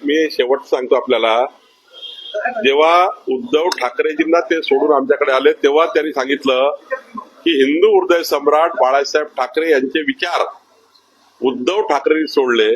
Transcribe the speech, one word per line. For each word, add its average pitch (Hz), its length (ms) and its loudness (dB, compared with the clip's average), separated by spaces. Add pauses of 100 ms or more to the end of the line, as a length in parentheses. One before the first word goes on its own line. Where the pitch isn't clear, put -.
मी 151 260 0
शेवट 131 300 -2
सांगतो 131 340 -2
आपल्याला, 120 500 0 (1200)
जेव्हा 160 400 4 (240)
उद्धव 131 400 -2 (120)
ठाकरेजींना 156 600 0
ते 165 220 -2
सोडून 147 340 2
आमच्याकडे 135 360 0
आले, 135 200 4
तेव्हा 151 340 2
त्यांनी 156 260 -2
सांगितलं 135 580 0 (460)
की - 340 -6
हिंदू 151 380 2 (100)
हृदय 175 240 2
सम्राट 151 480 0 (100)
बाळासाहेब 139 460 0 (100)
ठाकरे 160 340 -2
यांचे 135 300 0
विचार 147 440 -4 (960)
उद्धव 127 400 -2
ठाकरेंनी 156 460 -2
सोडले 120 500 0